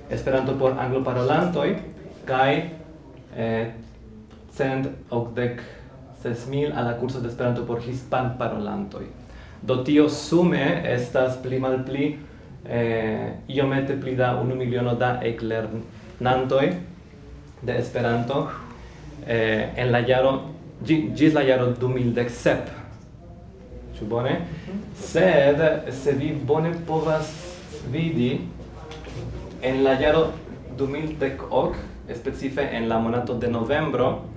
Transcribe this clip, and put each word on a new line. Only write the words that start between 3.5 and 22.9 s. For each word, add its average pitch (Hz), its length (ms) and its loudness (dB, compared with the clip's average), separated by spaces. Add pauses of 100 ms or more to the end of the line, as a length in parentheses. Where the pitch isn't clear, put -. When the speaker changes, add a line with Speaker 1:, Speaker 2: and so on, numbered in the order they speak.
Speaker 1:
cent 135 400 0 (200)
okdek 117 540 -2 (600)
ses 120 260 -4
mil 143 260 0
al 127 120 -2
la 117 80 0
kurso 127 280 -4
de 117 60 -4
Esperanto 117 380 -2
por 117 160 -2
hispanparolantoj. 120 1200 -4 (560)
Do 127 240 0
tio 147 260 6
sume - 760 2
estas 123 520 2
pli 131 220 -2
malpli, 131 460 0 (580)
eh, 113 680 0 (140)
iomete 135 500 2
pli 127 200 -4
da 123 260 2
unu 127 140 0
miliono 123 400 0
da 120 260 2
eklernantoj 120 1500 0 (920)
de 120 160 -2
Esperanto, 123 680 0 (800)
eh, 110 480 2
en 123 160 2
la 120 80 6
jaro, 131 400 4 (440)
gi-, 156 320 4
ĝis 151 180 8
la 147 80 6
jaro 127 380 4
du 127 100 2
mil 123 240 2
dek 120 160 2
sep. - 400 0 (1300)